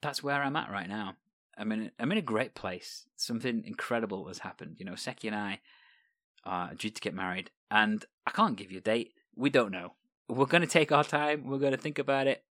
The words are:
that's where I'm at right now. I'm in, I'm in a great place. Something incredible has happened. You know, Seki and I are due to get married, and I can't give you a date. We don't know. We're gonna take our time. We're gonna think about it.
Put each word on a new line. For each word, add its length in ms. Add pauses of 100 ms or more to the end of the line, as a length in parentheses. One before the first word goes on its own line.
that's 200
where 200
I'm 140
at 140
right 180
now. 280 (400)
I'm 160
in, 260
I'm 140
in 60
a 40
great 320
place. 520 (100)
Something 500
incredible 600
has 100
happened. 400
You 80
know, 80
Seki 340
and 80
I 240 (840)
are 300
due 160
to 100
get 140
married, 360 (200)
and 340 (220)
I 40
can't 260
give 140
you 80
a 40
date. 300 (220)
We 140
don't 240
know. 220 (340)
We're 180
gonna 200
take 260
our 120
time. 420
We're 120
gonna 180
think 220
about 280
it. 240